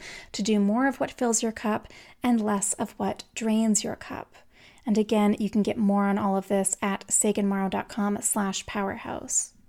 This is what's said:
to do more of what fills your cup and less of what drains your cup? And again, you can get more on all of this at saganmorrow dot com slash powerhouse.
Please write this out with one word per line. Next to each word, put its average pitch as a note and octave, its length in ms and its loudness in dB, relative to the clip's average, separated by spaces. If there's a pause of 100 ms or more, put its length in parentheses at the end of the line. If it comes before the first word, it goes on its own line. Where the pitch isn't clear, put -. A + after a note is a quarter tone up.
(320)
to - 100 -6
do G#3 180 2
more A3 280 2
of C4 120 -2
what - 120 -4
fills A#3 320 0
your A3+ 80 -2
cup A3+ 380 -4 (340)
and A#3+ 180 4
less G#3 320 0
of - 240 -6
what G#3 260 -4 (120)
drains A3 480 2
your A3+ 120 -6
cup? - 400 -14 (500)
And G#3+ 120 2
again, G#3+ 400 4
you G3+ 120 -2
can G#3 140 2
get - 140 -2
more G3+ 280 2
on G3+ 120 2
all G3 200 0
of F#3+ 100 -4
this G3 340 0
at G3 260 -4
saganmorrow G3 640 2
dot G3+ 200 -4
com G#3 320 -2
slash G3 440 -2
powerhouse. - 880 -4 (160)